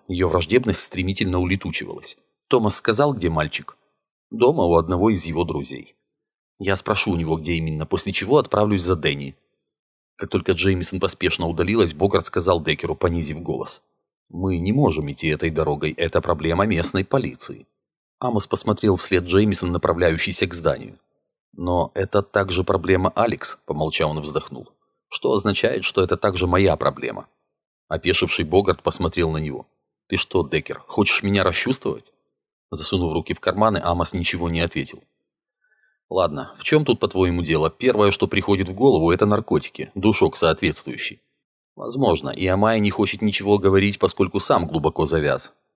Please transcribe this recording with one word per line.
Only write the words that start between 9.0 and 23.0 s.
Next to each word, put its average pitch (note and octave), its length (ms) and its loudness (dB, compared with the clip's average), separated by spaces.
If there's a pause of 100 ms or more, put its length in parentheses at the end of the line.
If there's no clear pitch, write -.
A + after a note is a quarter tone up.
Как - 140 -10
только F#2+ 240 0
Джеймисон F2+ 460 0
поспешно F2+ 480 -2
удалилась, F2 460 2
Богарт F2+ 320 0
сказал F2 380 0
Деккеру, D#2+ 320 -4
понизив D#2 460 -2
голос: - 420 -8 (460)
«Мы F2+ 300 -2
не F#2 120 0
можем D#2 400 2
идти D#2 160 -4
этой D#2 220 0
дорогой, D#2 420 -2
это E2 300 0
проблема E2+ 440 0
местной F#2 380 0
полиции». - 640 -4 (520)
Амос A#2 280 -2
посмотрел G#2 480 0
вслед G2 300 0
Джеймисон, F#2+ 480 2
направляющийся E2+ 760 0
к - 60 -6
зданию. D#2 440 -4 (540)
«Но F2 440 -2
это G2 260 0
также F#2 420 0
проблема F#2 520 2